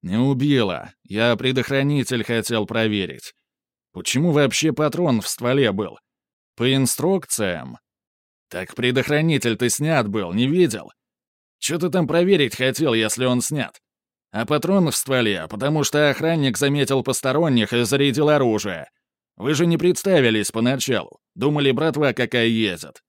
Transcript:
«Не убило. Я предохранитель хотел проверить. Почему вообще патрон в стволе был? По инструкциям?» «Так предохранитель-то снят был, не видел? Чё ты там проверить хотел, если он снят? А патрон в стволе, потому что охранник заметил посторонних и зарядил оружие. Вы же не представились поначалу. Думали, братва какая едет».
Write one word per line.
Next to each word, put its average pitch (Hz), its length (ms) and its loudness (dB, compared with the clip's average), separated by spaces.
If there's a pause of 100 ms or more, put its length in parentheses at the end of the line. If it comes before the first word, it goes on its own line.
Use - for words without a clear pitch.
«Не 90 160 -4
убило. 127 720 0 (100)
Я 113 340 0
предохранитель 131 840 0
хотел 113 440 -2
проверить. 107 640 -2 (640)
Почему 131 340 0
вообще 147 440 2
патрон 147 480 0
в - 40 -8
стволе 123 460 0
был? 98 260 -6 (560)
По 127 200 0
инструкциям?» 120 1040 -2 (720)
«Так 90 240 -10
предохранитель-то 127 960 0
снят 147 360 0
был, 98 280 -4
не 117 120 0
видел? 139 460 0 (640)
Чё 165 200 -4
ты 180 100 -2
там 165 180 0
проверить 170 480 2
хотел, 131 380 0
если 113 320 0
он 123 160 2
снят? 139 400 -6 (520)
А 110 120 -4
патрон 165 460 2
в - 60 -4
стволе, 107 520 0
потому 143 340 -2
что 147 280 2
охранник 143 480 0
заметил 139 440 0
посторонних 131 720 0
и 120 120 2
зарядил 139 440 2
оружие. 107 640 0 (460)
Вы 135 180 -2
же 151 100 2
не 170 140 2
представились 147 720 2
поначалу. 120 680 -2 (160)
Думали, 139 360 0
братва 143 420 0
какая 117 360 0
едет». 101 600 -2